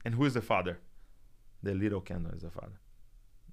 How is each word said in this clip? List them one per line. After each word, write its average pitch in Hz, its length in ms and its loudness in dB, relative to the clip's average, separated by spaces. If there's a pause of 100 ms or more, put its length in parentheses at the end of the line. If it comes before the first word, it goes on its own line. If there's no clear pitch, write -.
And 117 100 0
who 135 100 6
is 131 100 4
the 120 60 4
Father? 90 380 2 (840)
The 98 100 2
little 98 280 2
candle 85 320 -4
is 85 100 -8
the 82 60 -8
Father. - 300 -10 (720)